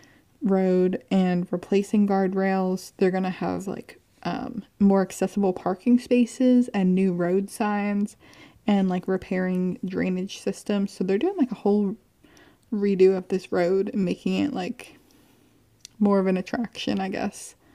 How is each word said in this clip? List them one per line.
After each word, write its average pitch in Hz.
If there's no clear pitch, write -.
road 185
and 180
replacing 202
guardrails. 190
They're 185
gonna 185
have, 180
like, -
um, -
more 196
accessible 190
parking 240
spaces 247
and 185
new 190
road 180
signs 202
and, 196
like, 180
repairing 185
drainage 185
systems. 202
So -
they're 190
doing, 370
like, -
a 196
whole 208
redo 196
of 185
this 190
road 190
and 196
making 185
it, -
like, -
more 202
of 190
an 185
attraction, 202
I 190
guess. -